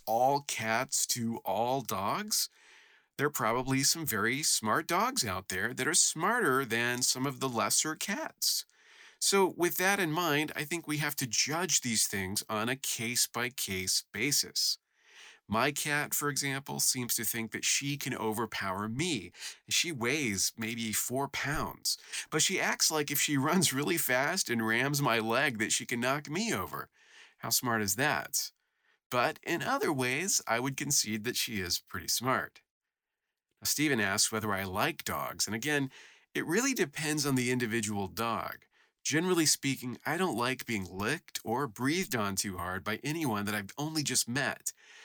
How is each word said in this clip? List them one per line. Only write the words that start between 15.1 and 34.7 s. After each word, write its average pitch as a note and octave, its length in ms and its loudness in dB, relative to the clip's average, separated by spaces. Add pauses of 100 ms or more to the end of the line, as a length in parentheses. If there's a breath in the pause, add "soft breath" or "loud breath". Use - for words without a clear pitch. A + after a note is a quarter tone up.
My A#2+ 240 2
cat, D3 420 -2
for D3 140 0
example, C#3 500 -4
seems B2 360 0
to A#2 100 -2
think A2+ 280 -4
that - 120 -4
she C#3+ 320 0
can C#3 180 -4
overpower G#2 720 -2
me. A#2 440 -4 (360 loud breath)
She - 220 2
weighs A#2+ 640 0
maybe A2+ 360 -4
four B2 340 -2
pounds, - 720 -4 (340 loud breath)
but D#3 120 4
she - 180 2
acts G3+ 300 2
like D3+ 200 0
if D3+ 100 2
she D3 160 2
<laughs> - 20 4
runs D#3 340 4
really D3 240 0
fast C#3+ 540 0
and A#2 160 2
rams C3+ 360 2
my A2+ 160 4
leg A2+ 400 2
that G#2+ 140 0
she - 140 0
can A#2+ 140 -2
knock C#3+ 300 -2
me F#3+ 240 -2
over. F#2 340 -4 (500 loud breath)
How A#2+ 120 -6
smart A2+ 320 2
is G2+ 140 0
that? B2 540 0 (600)
But B2+ 320 2
in E3 200 -2
other C4 300 2
ways, C3+ 540 0
I A2+ 140 2
would C3+ 160 -2
concede A2+ 480 0
that B2 120 -4
she G#2+ 240 -2
is F2 180 0
pretty E2 300 -10
smart. A#2 520 -2 (1000)
Now, - 40 -8
Stephen C#3+ 360 2
asks G2+ 300 2
whether G#2+ 220 -2
I F#2+ 120 -2
like A2 380 -2